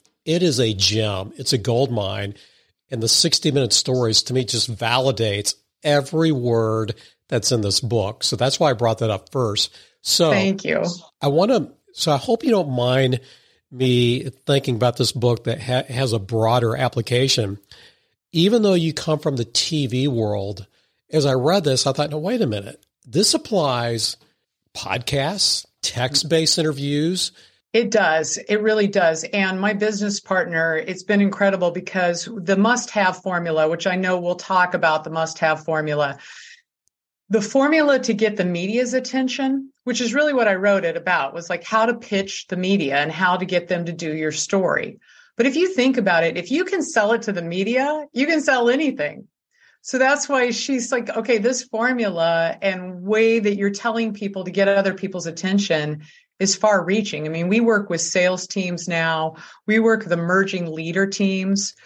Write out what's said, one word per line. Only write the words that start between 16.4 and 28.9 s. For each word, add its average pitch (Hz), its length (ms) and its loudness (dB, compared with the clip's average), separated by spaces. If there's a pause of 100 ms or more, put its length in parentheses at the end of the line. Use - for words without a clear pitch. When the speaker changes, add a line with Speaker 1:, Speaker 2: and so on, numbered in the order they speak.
Speaker 1:
application. 123 840 -2 (720)
Even 202 300 4
though 202 140 4
you 165 180 2
come 156 280 -2
from 143 160 -2
the 113 100 -2
T - 400 -2
V 127 220 0
world, 104 580 -4 (440)
as 151 140 2
I 139 80 2
read 151 320 2
this, 131 220 0
I 139 60 2
thought, 147 180 -2
"No, 147 80 -6
wait 220 240 -2
a 180 40 2
minute. 101 380 -6 (220)
This 143 260 2
applies 127 840 -2 (560)
podcasts, 143 920 -4 (160)
text-based 147 800 0
interviews." 151 760 -2 (420)
Speaker 2:
It 233 160 2
does. 160 480 2 (100)
It 208 140 0
really 214 240 2
does. 165 380 2